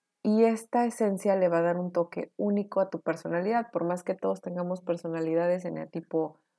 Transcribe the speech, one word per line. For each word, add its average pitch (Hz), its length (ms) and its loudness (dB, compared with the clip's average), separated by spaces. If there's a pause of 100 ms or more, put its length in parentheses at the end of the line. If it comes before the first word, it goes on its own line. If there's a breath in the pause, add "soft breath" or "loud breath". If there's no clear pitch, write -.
(220)
y 220 220 4
esta 226 420 2
esencia 202 500 0
le 185 140 4
va 170 100 4
a 165 40 2
dar 175 140 2
un 180 140 -4
toque 170 440 -2
único 202 460 0
a 190 80 0
tu 170 120 -8
personalidad. 175 720 -2
Por 175 120 -2
más 180 200 -2
que 190 100 -2
todos 190 280 -2
tengamos 180 400 -6
personalidades 170 840 -2
eneatipo 160 760 -4 (200)